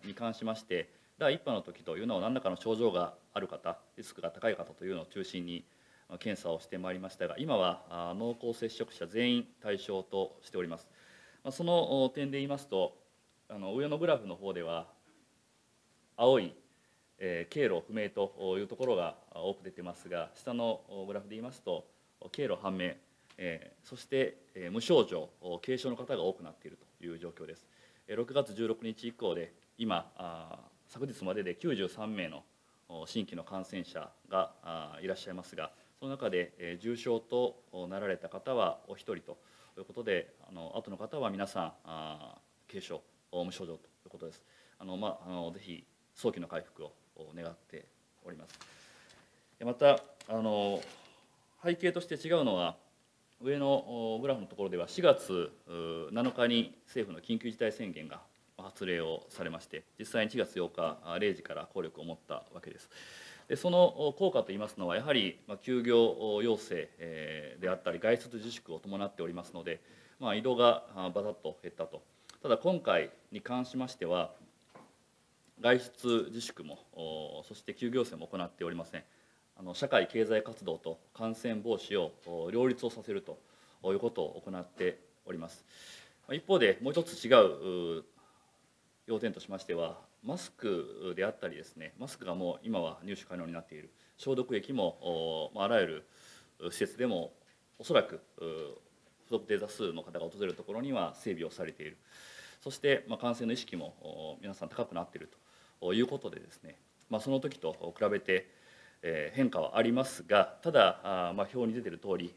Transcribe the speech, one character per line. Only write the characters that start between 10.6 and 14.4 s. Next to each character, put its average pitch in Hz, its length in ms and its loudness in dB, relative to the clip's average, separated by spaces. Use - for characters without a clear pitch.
り 87 60 -2
ま 82 100 -6
す。 - 100 -20
ま - 60 -6
あ、 - 20 -4
そ - 120 -6
の、 170 400 6
お、 127 60 6
点 139 200 -2
で 139 80 -2
言 139 80 0
い - 20 -2
ま 139 120 -2
す - 80 -16
と、 92 280 2
あ 107 80 -10
の、 98 160 -6
上 139 140 0
の 147 100 0
グ 165 80 2
ラ 156 120 6
フ 107 100 -10
の 87 80 -8
方 95 180 -4